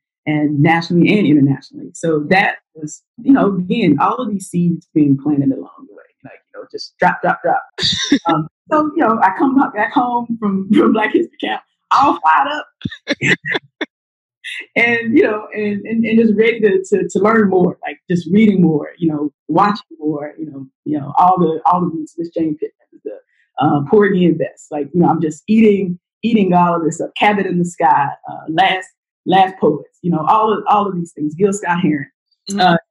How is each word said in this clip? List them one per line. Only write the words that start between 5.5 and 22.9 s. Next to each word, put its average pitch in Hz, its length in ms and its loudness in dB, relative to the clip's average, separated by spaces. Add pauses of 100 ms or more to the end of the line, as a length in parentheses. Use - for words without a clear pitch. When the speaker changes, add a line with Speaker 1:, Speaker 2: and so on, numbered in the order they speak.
Speaker 1:
along 107 360 -10
the 101 60 -20
way, - 100 -20 (200)
like, - 160 -20 (140)
you 101 60 -20
know, 104 120 -16
just - 280 -16
drop, - 220 0
drop, - 220 -2
drop. 151 180 0 (180)
Speaker 2:
<laughs> - 480 0
Speaker 1:
Um, 311 200 0 (240)
so, 302 240 0
you 311 80 0
know, 220 180 0
I 190 160 0
come 269 180 2
back, - 200 0
back 214 180 -4
home 240 460 -2
from, 196 300 -2
<laughs> 214 40 2
from - 200 4
Black 214 200 -2
History - 260 -2
Camp, - 220 -8 (300)
all 277 300 2
fired - 260 2
up. 302 200 -8 (540)
<laughs> - 160 0 (1400)
And, 233 400 0
you 330 80 6
know, 214 300 -4
and, 208 320 -6
and, 226 180 -2
and 226 160 2
just 214 160 4
ready 226 260 2
to, 185 280 2
to, 180 180 0
to 185 120 -4
learn 214 300 2
more, 180 340 0
like, - 160 -12 (100)
just 175 220 -2
reading 202 320 4
more, 151 340 0
you 170 100 -2
know, 151 240 -4 (160)
watching 202 380 0 (140)
more, 151 400 -6
you 156 100 -12
know, 135 160 -14 (200)
you 147 140 -4
know, 139 200 -10
all 180 180 4
the, 160 280 0
all 180 160 0
the 175 100 -2
groups, - 260 -10
Miss 339 120 -8
Jane 175 280 -4
Pittman, - 460 -14